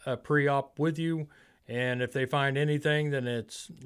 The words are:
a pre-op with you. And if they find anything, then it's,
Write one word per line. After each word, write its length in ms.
a 120
pre-op 600
with 200
you. 280
And 340
if 100
they 140
find 320
anything, 540
then 160
it's, 440